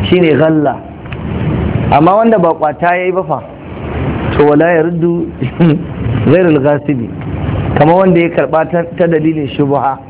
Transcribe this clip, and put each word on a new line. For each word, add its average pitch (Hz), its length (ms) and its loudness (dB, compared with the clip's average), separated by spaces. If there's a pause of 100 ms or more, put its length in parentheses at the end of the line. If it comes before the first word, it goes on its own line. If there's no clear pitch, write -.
(100)
Shi 180 100 4
ne 160 140 4
ghalla. 151 400 2 (1160)
Amma 165 240 4
wanda 226 220 4
ba 175 140 2
kwata 160 440 -2
ya 180 100 -2
yi 185 60 0
ba 185 100 -2
fa, 156 160 -4 (1000)
to 147 80 4
wala 151 300 4
ya 160 80 4
ruddu 170 480 -2 (440)
<laughs> - 520 -4
ghairul 165 320 4
ghasibi. 139 500 0 (720)
Kamar 151 160 4
wanda 185 260 4
ya 170 80 2
karɓa 160 440 0
ta, 170 100 0 (160)
ta 180 80 2
dalilin 156 480 0
shubha. 135 440 0 (120)